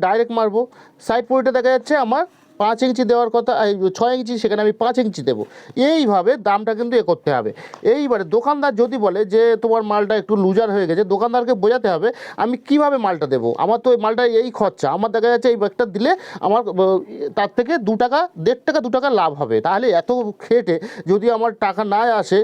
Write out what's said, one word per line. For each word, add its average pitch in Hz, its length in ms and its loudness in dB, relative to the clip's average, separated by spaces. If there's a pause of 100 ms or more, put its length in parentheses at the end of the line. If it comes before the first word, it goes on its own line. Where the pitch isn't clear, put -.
ডাইরেক্ট 226 320 0
মারবো, 220 240 0 (460)
সাইড 240 220 0
পটিটা 262 280 2
দেখা 254 180 2
যাচ্ছে 254 200 0 (100)
আমার 277 200 0 (320)
পাঁচ 226 260 0
ইঞ্চি 254 200 0
দেওয়ার 233 260 2
কথা, 233 240 0 (120)
এই 208 80 0 (220)
ছয় 240 220 0
ইঞ্চি, 240 200 -6
সেখানে 208 240 -2
আমি 208 100 2
পাঁচ 233 260 -2
ইঞ্চি 220 240 -2
দেবো। 120 220 -2 (320)
এইভাবে 247 600 2
দামটা 208 360 -2
কিন্তু 240 240 -2
এ 220 40 4
করতে 165 320 -2
হবে। 110 180 -2 (300)
এইবারে 247 420 0
দোকানদার 262 520 0
যদি 240 220 0
বলে 208 280 0
যে 208 160 2 (200)
তোমার 226 220 2
মালটা 208 320 0
একটু 214 200 -2
লুজার 202 360 2
হয়ে 196 160 0
গেছে, 165 160 0
দোকানদারকে 233 500 0
বোঝাতে 214 360 2
হবে 180 220 0 (260)
আমি 240 200 -2
কিভাবে 285 400 2
মালটা 180 300 -2
দেবো। 120 300 0
আমার 208 220 0
তো 254 120 2
এই 240 60 6
মালটা 220 280 0
এই 233 260 2
খরচা, 190 400 -2
আমার 202 200 -2
দেখা 226 180 2
যাচ্ছে 240 200 2
এই 233 60 4
ব্যাগটা 208 300 -2
দিলে 208 260 -2 (300)
আমার, 214 280 2
আহ, 190 300 2 (360)
তার 202 200 0
থেকে 247 220 0
দু 220 180 -2
টাকা, 247 240 0 (180)
দেড় 220 280 0
টাকা, 311 140 0
দু 240 100 -4
টাকা 254 200 0
লাভ 185 240 2
হবে। 117 280 -2
তাহলে 196 300 0
এত 170 200 0 (280)
খেটে 226 400 0 (280)
যদি 202 240 2
আমার 226 200 0 (140)
টাকা 196 180 -2
না 208 180 0 (200)
আসে, 190 220 0